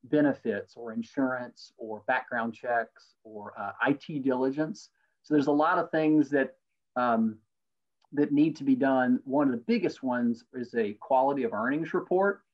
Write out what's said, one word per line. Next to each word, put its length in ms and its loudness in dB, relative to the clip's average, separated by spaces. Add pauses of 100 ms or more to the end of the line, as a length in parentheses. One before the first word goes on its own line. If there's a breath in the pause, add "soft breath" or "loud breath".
benefits 680 0
or 160 -12
insurance 840 -6
or 300 -10
background 480 -2
checks 580 -4 (100)
or, 360 -16
uh, 200 -8
I 140 2
T 240 -6
diligence. 720 -2 (320)
So 140 -2
there's 120 2
a 40 2
lot 260 2
of 140 -4
things 400 2
that, 240 0 (400)
um, 420 0 (760)
that 180 2
need 240 4
to 80 -12
be 120 4
done. 500 2
One 220 0
of 40 2
the 140 -4
biggest 380 -2
ones 500 -2
is 220 -10
a 180 0
quality 500 2
of 100 -2
earnings 400 -2
report. 500 0 (100)